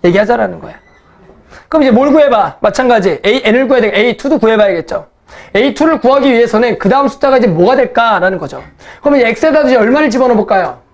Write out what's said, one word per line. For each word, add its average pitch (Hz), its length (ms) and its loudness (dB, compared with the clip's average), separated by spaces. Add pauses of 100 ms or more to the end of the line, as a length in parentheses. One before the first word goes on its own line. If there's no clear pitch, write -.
얘기하자라는 196 560 -2
거야. - 140 -18 (920)
그럼 311 140 0
이제 262 80 2
뭘 254 220 2
구해봐? 262 480 0
마찬가지 214 640 0
에이엔을 240 420 0
구해야 247 160 2
돼. 208 100 0
에이투도 240 460 -2
구해봐야겠죠. 208 680 -2 (480)
에이투를 277 460 0
구하기 269 320 2
위해서는 233 460 0
그 - 100 -2
다음 277 200 2
숫자가 269 300 0
이제 220 100 2
뭐가 180 280 2
될까라는 208 640 0
거죠. 135 240 -12 (400)
그럼 285 140 2
이제 240 120 2
X에다 302 340 0
이제 254 140 2
얼마를 254 320 2
집어넣어볼까요? 214 720 0 (160)